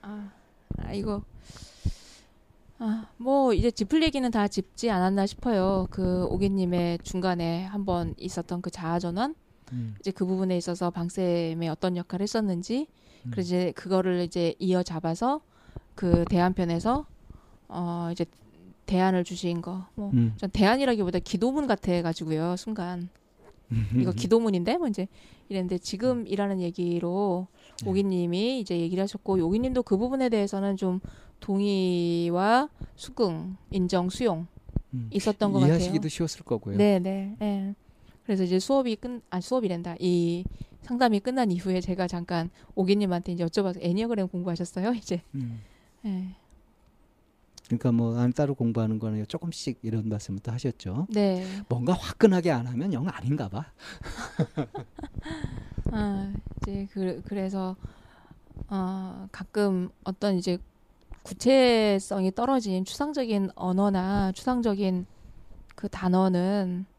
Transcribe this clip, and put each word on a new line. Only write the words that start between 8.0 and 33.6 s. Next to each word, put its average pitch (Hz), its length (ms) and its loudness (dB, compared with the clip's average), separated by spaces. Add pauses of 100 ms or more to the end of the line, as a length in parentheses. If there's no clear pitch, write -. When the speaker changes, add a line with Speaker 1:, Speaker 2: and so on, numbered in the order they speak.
Speaker 1:
있었던 175 420 -6
그 180 100 -6
자아전환? 175 640 -2 (380)
Speaker 2:
음. 113 260 -6
Speaker 1:
이제 196 120 -4
그 190 160 -2
부분에 185 320 0
있어서 175 320 -2
방쌤의 170 800 0
어떤 180 260 -2
역할을 180 260 -4
했었는지, 214 640 -2 (380)
Speaker 2:
음. 123 80 -8
Speaker 1:
그래서 175 140 -2
이제 180 260 2
그거를 180 480 0
이제 170 380 0
이어잡아서 180 840 0 (540)
그 170 340 4
대안편에서, 185 800 2 (640)
어, 170 440 -4
이제 170 140 -2 (580)
대안을 185 400 4
주신 170 380 -4
거. 185 320 -8
뭐, 202 180 -6
Speaker 2:
음. 117 240 4
Speaker 1:
전 190 140 -4
대안이라기보다 208 680 4
기도문 262 460 0
같아가지고요, 170 880 0
순간. 180 520 -6 (600)
Speaker 2:
<laughs> 113 280 0
Speaker 1:
이거 120 160 2
기도문인데? 202 640 2
뭐 349 100 -2
이제 196 220 -2 (400)
이랬는데 185 300 -2
지금이라는 202 800 -2
Speaker 2:
음. - 20 -2
Speaker 1:
얘기로 175 840 -2 (360)
Speaker 2:
네. 196 80 -4
Speaker 1:
오기님이 190 680 0
이제 180 180 -2
얘기를 175 240 0
하셨고, 202 300 -4 (100)
오기님도 240 400 2
그 202 140 2
부분에 254 320 0
대해서는 202 480 0
좀 185 240 0 (400)
동의와 185 1300 2 (240)
수긍, 185 600 -2 (140)